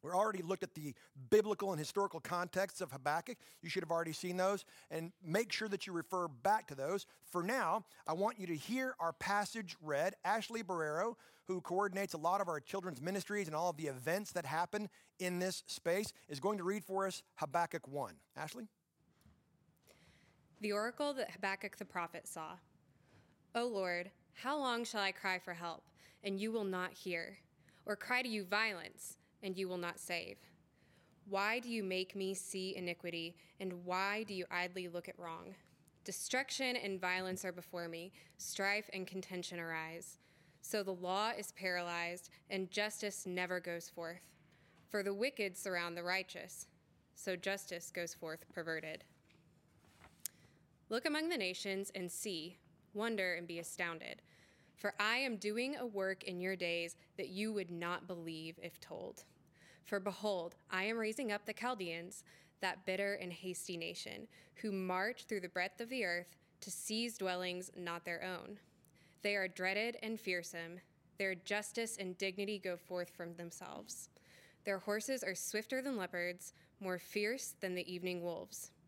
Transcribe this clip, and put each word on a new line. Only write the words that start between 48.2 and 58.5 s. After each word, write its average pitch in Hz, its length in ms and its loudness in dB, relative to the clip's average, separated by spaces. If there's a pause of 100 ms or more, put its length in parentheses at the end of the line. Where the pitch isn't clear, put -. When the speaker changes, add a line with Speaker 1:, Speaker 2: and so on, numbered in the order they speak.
Speaker 2:
perverted." 160 540 -4 (1900)
Look 262 160 2
among 311 240 2
the 349 80 2
nations 190 560 0
and 180 180 -4
see, 175 460 -4 (360)
wonder 208 420 2
and 170 120 -6
be 170 120 -6
astounded. - 600 -4 (540)
For - 240 0
I 214 180 6
am 254 200 2
doing 226 380 0
a 247 100 -2
work 190 380 0
in 180 160 -2
your 185 160 2
days 170 400 0 (220)
that 151 120 -4
you 208 240 0
would 185 180 -2
not 175 360 -2
believe 165 540 -6